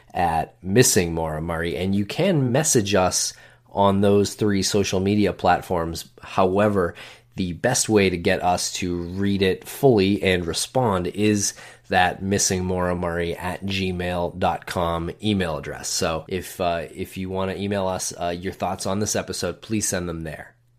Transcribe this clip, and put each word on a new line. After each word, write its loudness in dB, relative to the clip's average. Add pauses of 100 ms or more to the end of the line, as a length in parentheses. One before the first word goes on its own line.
(140)
at -2
Missing 4
Maura -4
Murray. -4
And 0
you 0
can 0
message 2
us 2 (420)
on 4
those 4
three 2
social 0
media 2
platforms. 0 (140)
However, 2 (440)
the -2
best 0
way 6
to 0
get 2
us 0
to -4
read -2
it 0
fully 4
and 2
respond 0
is 0 (320)
that 2
missing 0
maura 0
murray -2
at -8
gmail -2
dot -2
com -2 (140)
email 0
address. -10
So -2
if, -6
uh, 0
if -10
you -6
wanna -2
email -2
us, -4
uh, -4
your -6
thoughts -6
on -2
this -2
episode, -6
please -4
send -4
them -6
there. -12 (240)